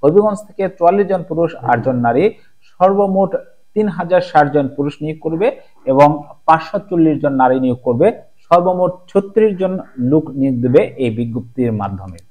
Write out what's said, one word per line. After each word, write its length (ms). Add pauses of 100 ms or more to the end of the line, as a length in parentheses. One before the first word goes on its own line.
হবিগঞ্জ 420
থেকে 220
চুয়াল্লিশ 400
জন 140
পুরষ, 320
আটজন 420
নারী। 340 (320)
সর্বমোট 760 (380)
তিন 140
হাজার 320
ষাট 320
জন 160
পুরুষ 340
নিয়োগ 180
করবে 400 (260)
এবং 360 (240)
পাঁচশো 320 (120)
চল্লিশ 320
জন 100
নারী 280
নিয়োগ 220
করবে। 300 (260)
সর্বমোট 540 (160)
ছত্রিশ 500
জন 200 (200)
লোক 320
নিয়োগ 320
দেবে 160
এই 320
বিজ্ঞপ্তির 640
মাধ্যমে। 440 (140)